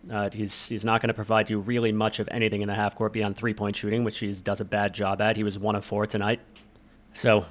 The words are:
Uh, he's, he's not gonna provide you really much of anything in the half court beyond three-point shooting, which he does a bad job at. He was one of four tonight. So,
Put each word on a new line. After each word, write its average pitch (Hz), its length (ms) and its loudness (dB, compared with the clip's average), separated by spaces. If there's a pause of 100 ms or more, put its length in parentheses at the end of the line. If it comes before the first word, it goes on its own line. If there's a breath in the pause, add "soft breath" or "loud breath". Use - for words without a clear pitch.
(100)
Uh, 104 220 -2
he's, 104 360 -4
he's 107 160 -4
not 113 160 4
gonna 117 120 2
provide 110 380 2
you 107 80 0
really 113 340 0
much 107 280 2
of 104 100 -4
anything 107 320 0
in 101 60 -2
the 101 60 -2
half 104 200 0
court 110 180 0
beyond 104 240 0
three-point 107 380 -2
shooting, 110 300 0
which 107 160 -2
he 101 120 -2
does 98 280 -4
a 107 40 -4
bad 101 300 0
job 98 260 0
at. 107 160 4
He 107 60 0
was 101 160 -2
one 104 160 0
of 101 100 -2
four 104 220 0
tonight. 107 340 0 (720 soft breath)
So, 107 380 4